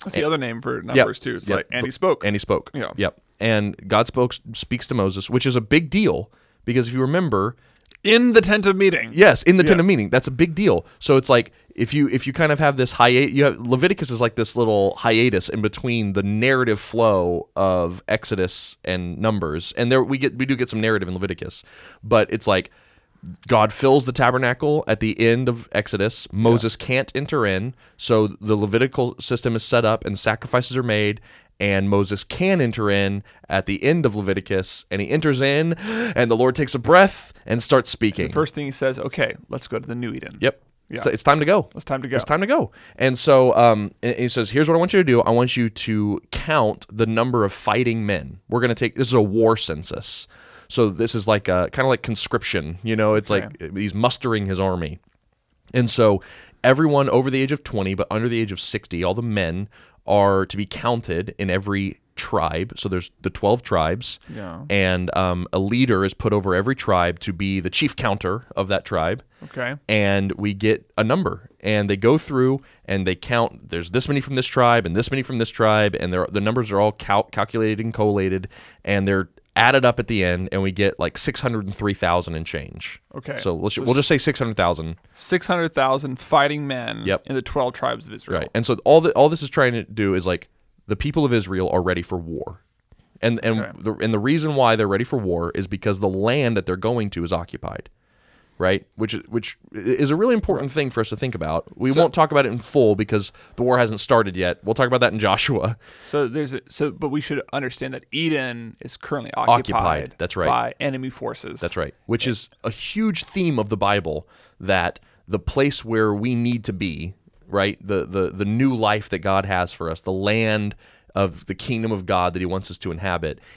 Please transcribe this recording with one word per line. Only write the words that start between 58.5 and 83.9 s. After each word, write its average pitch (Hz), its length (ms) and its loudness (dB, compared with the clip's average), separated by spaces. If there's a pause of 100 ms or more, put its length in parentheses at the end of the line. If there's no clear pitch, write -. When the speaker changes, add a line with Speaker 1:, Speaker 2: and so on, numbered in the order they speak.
Speaker 2:
of 90 80 -8
sixty, - 440 -6
all 92 100 0
the 117 80 -6
men 101 460 -2 (380)
are 98 400 4
to - 100 -8
be 101 100 -4
counted 107 720 -4
in 98 120 -2
every 98 500 -2 (160)
tribe. 82 600 -2
So - 120 -6
there's 90 220 -4 (100)
the 95 100 -4
twelve 110 320 2
tribes. 87 560 -2 (160)
Speaker 1:
Yeah. 95 340 -14
Speaker 2:
And, 92 480 0
um, 90 360 0
a 92 60 2
leader 104 460 2
is 95 100 -2
put 110 180 -2
over 98 220 2
every 104 200 0
tribe 87 460 0
to 101 120 -6
be 95 280 -2
the 87 100 -4
chief - 240 -2
counter 104 520 -4 (100)
of 95 120 -2
that 98 160 -2
tribe. 90 380 -2 (220)
Speaker 1:
Okay. 131 320 -8 (120)
Speaker 2:
And 98 440 0
we 104 220 -4
get 110 440 0
a 110 60 4
number. 123 440 -2 (120)
And 104 300 0
they 101 60 0
go 117 220 4
through 135 420 0 (260)
and 98 200 -2
they 92 80 0
count, - 540 -4
there's 85 220 -8
this 123 180 -2
many 143 120 -2
from 139 140 -6
this 127 120 -2
tribe 120 400 2
and 85 100 -2
this - 140 0
many 135 120 -2
from 123 160 -6
this 113 120 -2
tribe, 107 500 2
and 90 120 -4
they're, 90 180 0
the 101 100 -2
numbers 110 320 -2
are 98 80 2
all 107 120 2
cal-, 104 320 0
calculated 107 600 -2
and 113 100 -6
collated, 95 540 0 (360)
and 98 220 0
they're 95 220 2 (300)
add 120 160 6
it 131 100 4
up 120 160 2
at 104 60 -4
the 104 180 0
end, 90 280 0
and 98 100 0
we 95 100 -2
get, 98 260 0
like, - 200 -4
six - 220 -4
hundred 113 260 -4
and 98 80 -6
three 104 200 -2
thousand 85 420 0
and 80 100 -6
change. - 560 -12 (120)
Speaker 1:
Okay. - 240 -12
Speaker 2:
So 92 160 -2
let's 87 200 -4
ju-, 120 80 -4
Speaker 1:
So - 20 -4
Speaker 2:
we'll 123 100 2